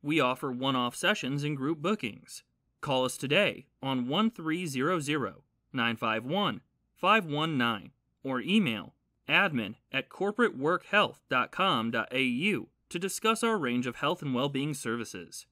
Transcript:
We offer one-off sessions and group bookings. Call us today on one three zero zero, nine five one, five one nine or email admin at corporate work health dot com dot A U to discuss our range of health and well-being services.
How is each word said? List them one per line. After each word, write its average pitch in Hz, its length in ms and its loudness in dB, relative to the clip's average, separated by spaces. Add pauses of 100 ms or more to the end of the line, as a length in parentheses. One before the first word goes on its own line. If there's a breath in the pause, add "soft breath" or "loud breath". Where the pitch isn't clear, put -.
We 147 180 0
offer 127 320 2
one-off 127 460 0
sessions 147 480 0
and 151 100 0
group 143 280 -2
bookings. - 600 -4 (380)
Call 131 240 2
us 123 140 -2
today 147 480 2 (160)
on 131 260 -2
one 202 220 2
three 165 340 -4
zero 151 340 0
zero, 139 440 -2 (320)
nine 117 220 0
five 113 280 0
one, 151 380 -2 (320)
five 202 320 4
one 151 320 -2
nine 113 320 0 (340)
or 131 160 -2
email 139 540 0 (340)
admin 147 460 2 (180)
at 135 160 -4
corporate 208 480 0
work 156 300 0
health 196 420 0
dot 127 240 2
com 135 380 2
dot 117 200 0
A 131 120 0
U 131 480 0 (180)
to 175 100 -6
discuss 214 460 0
our 226 140 2
range 123 280 0
of 120 100 -6
health 165 260 -2
and 139 120 -2
well-being 139 380 0
services. 113 800 -8